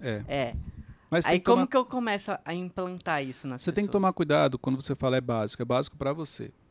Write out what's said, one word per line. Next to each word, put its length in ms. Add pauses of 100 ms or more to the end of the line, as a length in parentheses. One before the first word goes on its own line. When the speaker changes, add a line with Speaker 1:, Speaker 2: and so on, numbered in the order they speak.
Speaker 1:
é. 260
Speaker 2:
É. 280 (560)
Speaker 1:
Mas 160
Speaker 2:
Aí 60
Speaker 1:
tem 80
que 40
Speaker 2:
como 120
Speaker 1:
tomar 100
Speaker 2:
que 100
eu 80
começo 460
a, 120
a 100
implantar 680
isso 240
nas 140
Speaker 1:
Você 100
tem 120
que 60
Speaker 2:
pessoas? 120
Speaker 1:
tomar 120
cuidado 440
quando 240
você 140
fala 220
é 40
básico. 400
É 40
básico 300
pra 160
você, 400 (200)